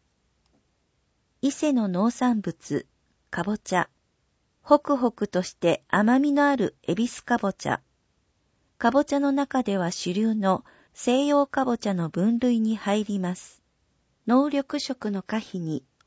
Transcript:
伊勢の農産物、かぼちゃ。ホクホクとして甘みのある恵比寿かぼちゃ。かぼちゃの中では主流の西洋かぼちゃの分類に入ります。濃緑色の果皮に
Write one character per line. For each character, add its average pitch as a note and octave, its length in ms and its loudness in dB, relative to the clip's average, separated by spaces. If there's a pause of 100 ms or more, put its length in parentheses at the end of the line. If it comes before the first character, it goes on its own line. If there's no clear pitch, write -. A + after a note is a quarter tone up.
(1400)
伊 C#4 80 2
勢 D4+ 220 0
の A3+ 140 2
農 F#3+ 240 0
産 A#3+ 300 0
物、 - 460 -6 (440)
か F3 140 -6
ぼ G#3 140 -2
ち - 180 -4
ゃ。 E3+ 120 0 (760)
ホ - 160 6
ク C#4+ 180 0
ホ A#3+ 140 0
ク G#3+ 160 -6
と F3+ 160 -2
し - 120 -10
て - 340 0
甘 A3+ 320 4
み C#4+ 120 0
の C#4+ 160 4
あ C#4 60 2
る A3+ 280 -2
恵 - 120 -2
比 A#3+ 140 0
寿 - 140 -14
か A#3+ 140 0
ぼ G3 160 -2
ち - 160 -8
ゃ。 - 140 -4 (960)
か A#3 140 2
ぼ C#4+ 120 4
ち C#4+ 100 -2
ゃ C#4 60 0
の C#4 120 2
中 C4+ 320 -2
で G3 120 0
は F3 140 -2
主 - 220 -6
流 A3 220 0
の F#3+ 300 0 (300)
西 C4 320 0
洋 C#4+ 220 4
か C4+ 160 -2
ぼ A#3+ 120 0
ち - 120 -6
ゃ G3 60 0
の E3+ 140 -2
分 A3 300 0
類 A#3+ 220 2
に A3 160 0
入 G#3 280 -2
り G3+ 140 -4
ま F3+ 160 -2
す。 - 260 -18 (640)
濃 C4+ 240 4
緑 C#4+ 300 -2
色 G#3+ 300 -6
の G3 120 -4
果 A3 180 -4
皮 - 180 -12
に D#3+ 260 -6 (220)